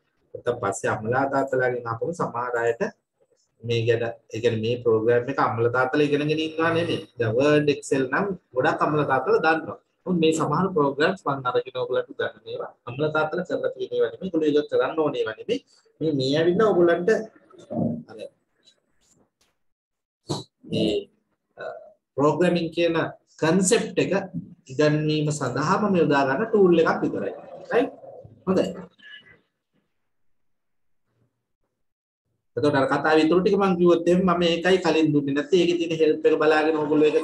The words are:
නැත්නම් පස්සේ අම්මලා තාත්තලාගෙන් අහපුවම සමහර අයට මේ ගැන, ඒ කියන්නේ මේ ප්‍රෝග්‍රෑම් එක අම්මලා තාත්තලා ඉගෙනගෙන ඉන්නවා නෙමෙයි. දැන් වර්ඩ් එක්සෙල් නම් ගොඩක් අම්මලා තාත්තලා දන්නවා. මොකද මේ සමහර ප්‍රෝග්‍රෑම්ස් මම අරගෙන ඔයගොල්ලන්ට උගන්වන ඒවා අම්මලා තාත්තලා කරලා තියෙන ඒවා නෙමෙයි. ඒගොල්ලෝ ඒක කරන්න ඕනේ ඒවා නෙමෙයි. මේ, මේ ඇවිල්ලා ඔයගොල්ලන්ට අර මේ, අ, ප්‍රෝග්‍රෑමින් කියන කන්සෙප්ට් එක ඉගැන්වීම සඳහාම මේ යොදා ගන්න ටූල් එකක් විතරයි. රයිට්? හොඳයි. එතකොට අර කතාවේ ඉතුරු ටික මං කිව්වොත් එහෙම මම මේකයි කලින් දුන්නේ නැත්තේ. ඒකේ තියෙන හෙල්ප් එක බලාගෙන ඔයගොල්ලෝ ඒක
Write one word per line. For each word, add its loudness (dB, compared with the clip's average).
නැත්නම් -6
පස්සේ -4
අම්මලා -2
තාත්තලාගෙන් -2
අහපුවම -6
සමහර -6
අයට -2
මේ -2
ගැන, 2
ඒ -12
කියන්නේ 0
මේ -2
ප්‍රෝග්‍රෑම් 2
එක -4
අම්මලා 0
තාත්තලා 0
ඉගෙනගෙන 0
ඉන්නවා -2
නෙමෙයි. -2
දැන් -2
වර්ඩ් 4
එක්සෙල් -2
නම් -2
ගොඩක් 0
අම්මලා 0
තාත්තලා 0
දන්නවා. -2
මොකද -2
මේ 4
සමහර -2
ප්‍රෝග්‍රෑම්ස් 0
මම -6
අරගෙන -2
ඔයගොල්ලන්ට -4
උගන්වන -8
ඒවා -10
අම්මලා -4
තාත්තලා -2
කරලා -4
තියෙන -8
ඒවා 0
නෙමෙයි. -10
ඒගොල්ලෝ 0
ඒක 0
කරන්න -2
ඕනේ -2
ඒවා -4
නෙමෙයි. -6
මේ, 0
මේ 0
ඇවිල්ලා 2
ඔයගොල්ලන්ට 2
අර -20
මේ, 0
අ, -16
ප්‍රෝග්‍රෑමින් 2
කියන 0
කන්සෙප්ට් 2
එක 0
ඉගැන්වීම 0
සඳහාම -2
මේ 2
යොදා 2
ගන්න -2
ටූල් 6
එකක් 2
විතරයි. -4
රයිට්? 0
හොඳයි. 0
එතකොට 0
අර 2
කතාවේ 2
ඉතුරු 4
ටික 2
මං 2
කිව්වොත් 4
එහෙම 4
මම 2
මේකයි 2
කලින් 2
දුන්නේ 0
නැත්තේ. 2
ඒකේ 2
තියෙන -2
හෙල්ප් 2
එක 6
බලාගෙන 2
ඔයගොල්ලෝ 2
ඒක 2